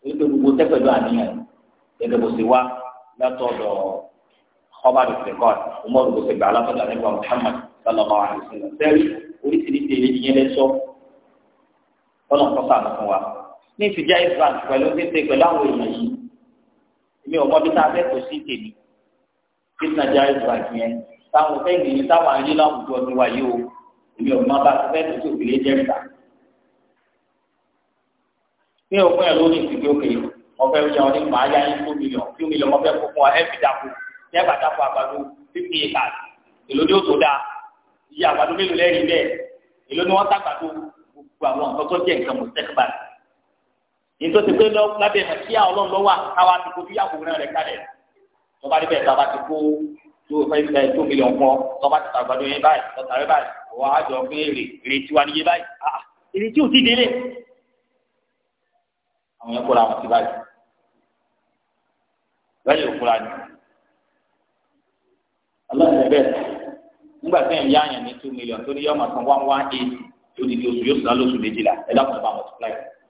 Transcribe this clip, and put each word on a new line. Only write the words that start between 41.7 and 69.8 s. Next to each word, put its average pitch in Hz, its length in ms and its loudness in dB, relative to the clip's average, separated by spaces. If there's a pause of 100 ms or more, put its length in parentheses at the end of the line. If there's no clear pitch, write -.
tó 180 100 -4
jẹ́ 180 180 0
nǹkan 123 200 -4
mọ̀tẹ́kùbà. - 500 -4 (1400)
Ní 156 60 -6
tó 208 140 4
ti - 120 2
pé 220 140 6
lọ 214 160 2 (120)
lábẹ́ 202 280 2
ẹ̀ 165 160 -6
kí 226 140 -8
àwọn 202 180 4
ọlọ́run 196 200 -2
lọ́wọ́ 196 240 4 (160)
káwa 180 260 4
ti - 140 -8
kojú 175 220 -12
àwòrán 156 460 -4
rẹ̀ 147 120 -6
kalẹ̀. 139 280 -4 (840)
Tó - 40 -14
bá 156 120 2
débẹ̀, 160 240 0
tá 135 80 2
a 131 40 4
bá 139 100 4
ti - 140 -6
kó 156 160 -6 (760)
two, 151 140 -2
five, 151 240 0 (220)
two - 140 0
million 135 280 2
fún 135 160 4
ọ, 135 80 6 (200)
tó 143 120 -2
bá 151 120 4
ti - 100 -8
tàgbàdo 127 340 -2
yẹn 139 180 -4
báyìí, 147 280 4
tó 131 140 -12
tàbí 131 220 -2
báyìí, 151 220 2 (220)
wọ́n 135 220 -2
á 151 100 2
jọ 131 220 -4
pé 135 140 -8
èrè, 143 260 -4 (140)
èrè 135 220 -4
tiwa 143 240 0
níye 151 200 -4
báyìí. 175 220 0 (120)
Ah, 180 240 -8 (320)
èrè 208 160 -4
tí 240 120 2
ò 262 60 4
ti 269 140 4
délé. 240 240 2 (2250)
Àwọn 117 120 -12
yẹn 123 120 -6
kóra 120 180 4
wọn 113 140 0
sí - 100 -10
báyìí. 110 220 2 (2250)
Báyìí 151 200 2
ò 117 80 -4
kóra 117 220 0
ni. 110 140 -6 (2500)
Ọlọ́run 135 320 2
ẹ̀ - 80 2
bẹ́ẹ̀. 143 160 4 (1000)
Nígbà 302 180 2
tí 131 140 0
ẹ̀ 147 80 -2
ń 135 80 2
yá 151 120 6
yẹn 127 200 -6
ní 123 100 -12
two 135 180 -14
million, 120 300 -10
tó 131 120 -10
ní 139 80 -8
yọ́ 147 160 -2
máa 143 120 -2
san 120 160 -6
one 135 200 2
one 139 220 0
eight 127 240 -4 (420)